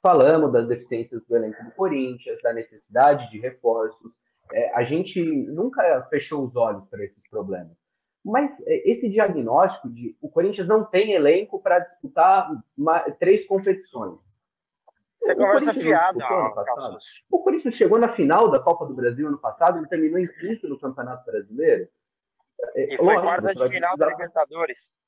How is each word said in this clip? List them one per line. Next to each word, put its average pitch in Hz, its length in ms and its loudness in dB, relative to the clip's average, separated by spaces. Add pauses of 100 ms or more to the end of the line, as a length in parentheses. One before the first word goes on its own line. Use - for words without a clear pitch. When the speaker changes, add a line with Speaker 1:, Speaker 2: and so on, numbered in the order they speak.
Speaker 1:
falamos 156 500 6
das 117 160 2
deficiências 117 580 -6
do 120 100 -2
elenco 110 280 -2
do 117 80 -20
Corinthians, 127 680 -4
da 117 120 -2
necessidade 113 760 0
de 107 80 -14
reforços. 113 720 -4 (400)
É, 117 240 -2
a 120 80 2
gente 170 380 -4 (300)
nunca 175 580 0
fechou 143 340 -4
os 123 120 -8
olhos 110 320 -2
pra 101 160 -12
esses - 260 -16
problemas. 92 460 -10 (480)
Mas, 269 440 -4
é, 160 220 0
esse 233 200 -2
diagnóstico 175 800 0
de 117 320 -14
o 147 80 -14
Corinthians 185 380 -2
não 214 160 2
tem 214 300 0
elenco 180 480 2
pra 180 180 2
disputar 165 720 2 (260)
ma-, 156 340 0
três 190 340 2
competições. 185 760 -4 (960)
Speaker 2:
Você - 160 0
Speaker 1:
O - 40 0
Speaker 2:
conversa 208 300 4
Speaker 1:
Corinthians - 80 0
não 262 60 -4
Speaker 2:
fiada, 170 360 2
Speaker 1:
disputou 123 280 -2
ano 107 100 -4
passado? 117 200 -4
Speaker 2:
Cassius. - 560 -12
Speaker 1:
O 339 80 2
Corinthians 320 360 0
chegou 208 240 4
na 233 140 2
final 175 380 4
da 139 80 4
Copa 170 260 0
do 135 80 -12
Brasil 123 340 -2
ano 143 120 -4
passado, 170 380 0
ele 156 100 -8
terminou 160 320 -2
em 180 80 -2
quinto 202 400 -10
no 139 120 -10
Campeonato 127 460 -10
Brasileiro. 107 640 -2 (880)
É, - 200 -4
Speaker 2:
E - 20 -6
foi 170 100 2
Speaker 1:
lógico, 190 160 2
Speaker 2:
quarta 180 240 -2
Speaker 1:
você 196 60 -2
Speaker 2:
de - 60 -10
Speaker 1:
vai 170 100 0
Speaker 2:
final 175 220 -2
Speaker 1:
precisar 156 140 0
Speaker 2:
da 156 60 0
Libertadores. 160 840 -6 (120)